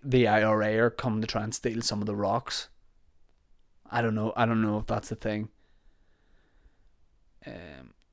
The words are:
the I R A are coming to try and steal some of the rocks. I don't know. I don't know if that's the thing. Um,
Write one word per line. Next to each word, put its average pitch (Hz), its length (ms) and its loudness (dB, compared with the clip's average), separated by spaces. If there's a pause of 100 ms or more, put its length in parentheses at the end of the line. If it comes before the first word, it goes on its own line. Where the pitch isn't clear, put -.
the 127 240 4
I 107 160 6
R 107 180 4
A 107 160 2
are 117 120 6
coming 110 320 -2
to 110 60 -2
try 107 160 -2
and 110 120 -6
steal 117 260 -4
some 107 200 -2
of 104 40 -4
the 104 120 -4
rocks. 101 500 -2 (1200)
I 117 120 -2
don't 113 120 0
know. 110 220 -2
I 120 100 2
don't 113 160 2
know 107 160 0
if 107 80 -4
that's 107 220 -4
the - 80 -6
thing. 110 320 -6 (2000)
Um, 80 460 -16 (200)